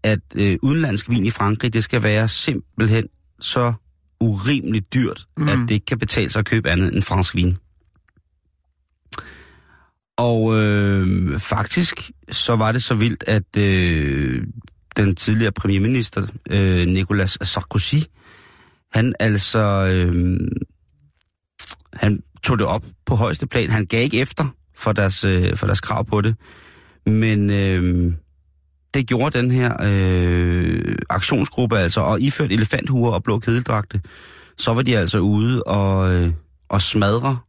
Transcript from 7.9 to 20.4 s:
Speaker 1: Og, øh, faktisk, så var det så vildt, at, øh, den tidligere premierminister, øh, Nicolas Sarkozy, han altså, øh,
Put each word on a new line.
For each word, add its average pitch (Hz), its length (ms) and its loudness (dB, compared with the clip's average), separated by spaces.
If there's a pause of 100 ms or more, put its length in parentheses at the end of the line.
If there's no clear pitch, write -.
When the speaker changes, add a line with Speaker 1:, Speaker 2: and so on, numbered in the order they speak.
Speaker 1:
Og, 113 420 2
øh, 98 800 2
faktisk, - 720 -2 (200)
så - 240 -2
var 110 160 2
det 117 120 -2
så - 100 -2
vildt, 113 340 0
at, 104 300 0
øh, 76 880 0 (540)
den 98 180 2
tidligere 107 360 0
premierminister, 101 760 0 (220)
øh, 92 380 2
Nicolas 95 540 0
Sarkozy, - 540 -2 (1000)
han 113 260 2
altså, 107 400 0 (260)
øh, 90 520 2 (1600)